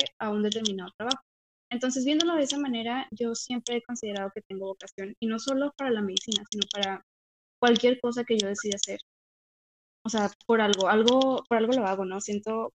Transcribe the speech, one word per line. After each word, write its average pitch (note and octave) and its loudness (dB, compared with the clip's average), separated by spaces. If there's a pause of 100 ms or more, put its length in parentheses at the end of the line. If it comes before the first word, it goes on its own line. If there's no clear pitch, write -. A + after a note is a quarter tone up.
(180)
a A3 -2
un G#3 0
determinado G#3 -2
trabajo. B3 -2 (500)
Entonces, B3+ -2
viéndolo D#4+ 2
de D4 4
esa C#4 -4
manera, B3 -2
yo A#3 -4
siempre A#3+ -6
he A#3 -4
considerado G3+ -6
que G#3 -10
tengo F#3+ -8
vocación, G3 -12
y A3+ -4
no A3 -2
solo C4+ -2
para C4+ -4
la A3 0
medicina, G3+ -2
sino G#3 -2 (100)
para G3 -4 (580)
cualquier A#3+ 6
cosa A#3+ -2
que A3+ 2
yo G3+ 0
decida G3+ -4
hacer. G3 -4 (1040)
O - -4
sea, G#3 0 (140)
por A3+ 6
algo, G3 4
algo, B3 4
por A#3 2
algo A3 4
lo B3 2
hago, F#3+ 0
¿no? F#3+ -6
Siento A3 -4